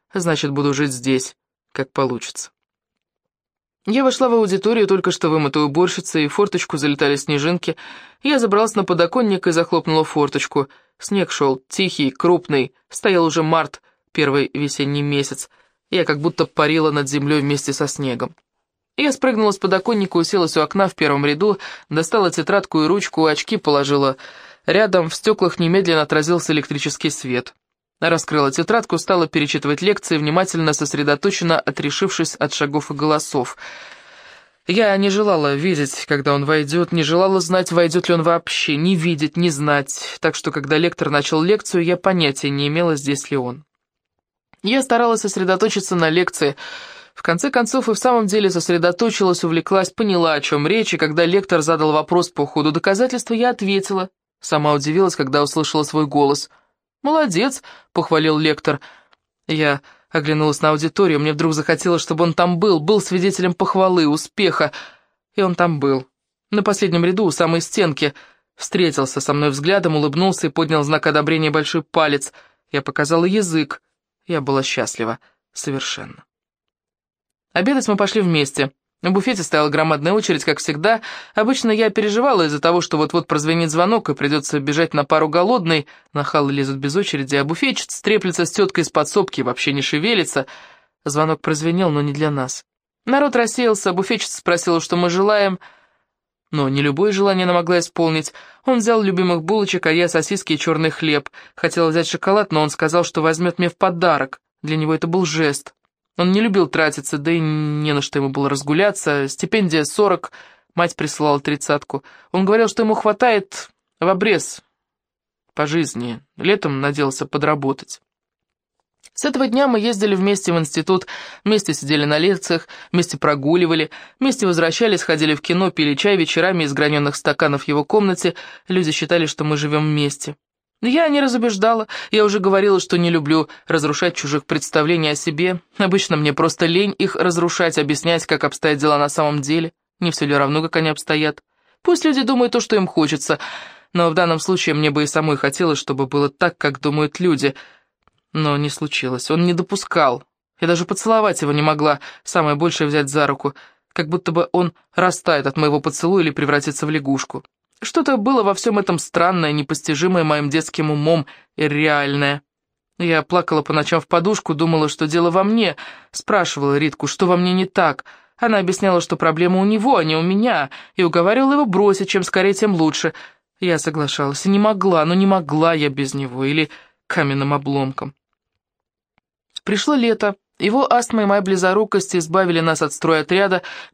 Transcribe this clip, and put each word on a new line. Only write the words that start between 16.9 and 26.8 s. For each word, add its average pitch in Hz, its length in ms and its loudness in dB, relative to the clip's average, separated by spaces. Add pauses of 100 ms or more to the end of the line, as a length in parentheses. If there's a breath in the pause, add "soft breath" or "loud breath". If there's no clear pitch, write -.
над 143 180 -2
землей 143 320 0
вместе 139 320 -2
со 147 140 -4
снегом. 131 500 -6 (580)
Я 285 160 0
спрыгнула 220 400 0
с 196 60 -4
подоконника, 190 580 0
уселась 170 400 0
у 160 60 2
окна 190 260 0
в 175 80 -6
первом 143 300 0
ряду, 180 320 0 (320 loud breath)
достала 165 420 0
тетрадку 170 520 0
и 151 40 2
ручку, 175 380 0
очки 156 320 0
положила. 139 580 2 (500 loud breath)
Рядом 180 440 2
в - 60 -10
стеклах 208 440 0
немедленно 170 440 2
отразился 156 500 0
электрический 147 560 -4